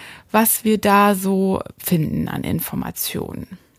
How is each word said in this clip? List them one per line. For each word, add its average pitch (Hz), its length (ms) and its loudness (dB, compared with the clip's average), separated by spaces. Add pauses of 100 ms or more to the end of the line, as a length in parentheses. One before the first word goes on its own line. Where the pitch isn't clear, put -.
(320)
was 226 320 2
wir 214 140 2
da 202 380 4
so 190 460 0 (160)
finden - 520 0
an - 140 -6
Informationen. - 1120 -6 (220)